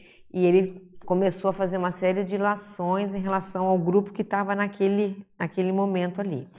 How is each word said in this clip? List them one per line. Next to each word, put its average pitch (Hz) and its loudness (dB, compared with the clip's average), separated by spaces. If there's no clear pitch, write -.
e 180 2
ele 185 4
começou 185 0
a - -2
fazer 190 -2
uma 180 0
série 185 0
de 190 -4
ilações 196 -2
em 196 -4
relação 185 -2
ao 190 4
grupo 180 2
que 220 -4
tava 202 -2
naquele, 202 0
naquele 185 -2
momento 185 0
ali. 175 -6